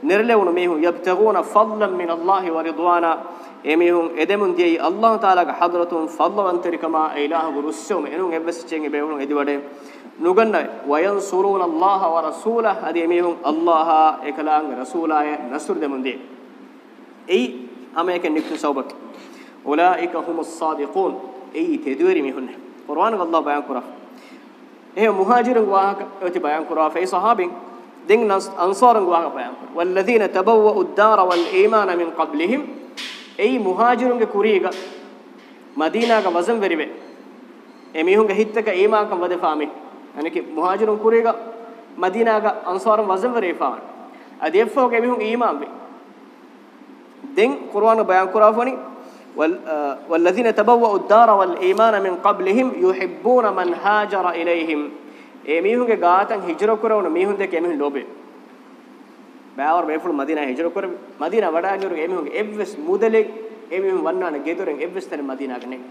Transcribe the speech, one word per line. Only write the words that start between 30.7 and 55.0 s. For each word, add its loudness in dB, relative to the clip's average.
ad-dara 4
wal 2
imana 4
min -2
qablihim. -2
Ei 0
muhajirun 2
ge 2
kuriga 0
Madina 2
ga 0
wazan 0
veribe. 0
E -2
mihun 4
ge 0
hittaka 0
iman 4
kam -4
wade -2
faami. -2
Yani -4
ki -2
muhajirun 0
kuriga 4
Madina 2
ga 0
ansarun 2
wazan 0
vere 0
faami. -4
Adi 2
effo 2
ge 2
mihun 0
iman 0
be. -8
Den 0
Qur'an 4
bayan 2
kura 6
fani. 0
Wal-, 0
ah, -4
والذين 2
تبوأوا 4
الدار 6
والإيمان 4
من -2
قبلهم 2
يحبون 2
من -2
هاجر 0
إليهم. -2